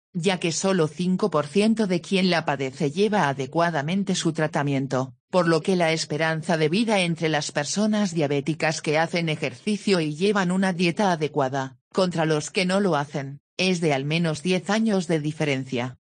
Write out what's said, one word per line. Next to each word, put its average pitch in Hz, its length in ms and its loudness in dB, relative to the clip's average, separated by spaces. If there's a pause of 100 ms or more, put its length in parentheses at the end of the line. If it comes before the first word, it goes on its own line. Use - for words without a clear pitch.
(140)
ya 185 260 0
que 170 120 -2
solo 180 360 2
cinco 185 420 -2
por 147 160 0
ciento 214 400 2
de 180 160 0
quien 185 300 2
la 160 120 2
padece 139 460 -2
lleva 190 400 2
adecuadamente 165 880 0
su 170 180 0
tratamiento, 139 800 -2 (160)
por 180 180 2
lo 165 140 4
que 190 140 0
la 165 180 2
esperanza 160 640 -2
de 156 120 2
vida 208 320 2
entre 165 280 -2
las 147 220 -2
personas 202 640 -2
diabéticas 156 640 0
que 151 160 0
hacen 165 320 0
ejercicio 170 720 -2
y 151 160 -2
llevan 190 340 0
una 190 240 2
dieta 175 380 2
adecuada, 139 680 -2 (160)
contra 175 320 0
los 156 240 0
que 190 160 0
no 185 140 0
lo 190 160 2
hacen, 143 460 -4 (160)
es 180 240 0
de 160 120 2
al 135 120 -2
menos 156 360 0
diez 180 300 -2
años 208 340 0
de 165 140 0
diferencia. 135 840 -4